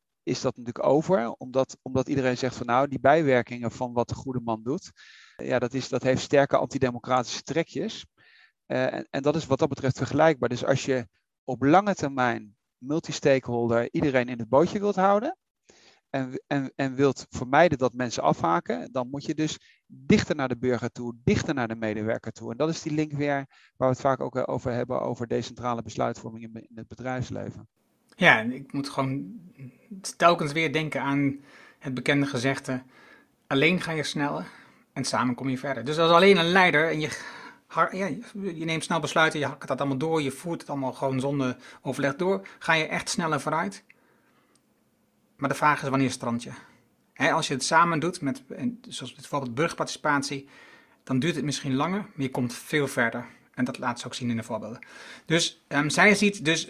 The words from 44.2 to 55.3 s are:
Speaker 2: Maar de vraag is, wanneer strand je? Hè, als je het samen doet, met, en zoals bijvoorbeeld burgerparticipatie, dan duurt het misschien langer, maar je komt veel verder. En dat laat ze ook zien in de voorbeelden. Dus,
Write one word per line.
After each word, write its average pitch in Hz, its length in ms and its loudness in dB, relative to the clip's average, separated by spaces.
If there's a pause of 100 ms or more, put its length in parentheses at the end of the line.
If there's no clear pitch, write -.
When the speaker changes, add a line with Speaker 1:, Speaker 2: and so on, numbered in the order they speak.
Speaker 2:
Maar 139 140 -4
de 139 60 -2
vraag 151 280 2
is, 143 60 -4
wanneer 131 220 2
strand 117 320 -4
je? - 80 -12 (640)
Hè, 147 180 2
als 151 160 0
je 156 60 -4
het 127 100 -4
samen 165 360 4
doet, 170 220 -4
met, 131 260 -4
en - 400 -6
zoals - 260 -12
bijvoorbeeld 127 420 -6
burgerparticipatie, 143 920 -2 (560)
dan 131 160 0
duurt 160 160 0
het 147 100 -2
misschien 135 300 -2
langer, 170 240 0
maar - 160 -10
je 135 140 -4
komt 123 240 -2
veel 147 340 -2
verder. 120 380 0 (280)
En 127 120 -2
dat 127 120 -6
laat 120 220 -4
ze - 60 -12
ook 123 80 -10
zien 123 160 -4
in 117 60 -2
de 113 80 -4
voorbeelden. 110 360 -8 (460)
Dus, - 420 0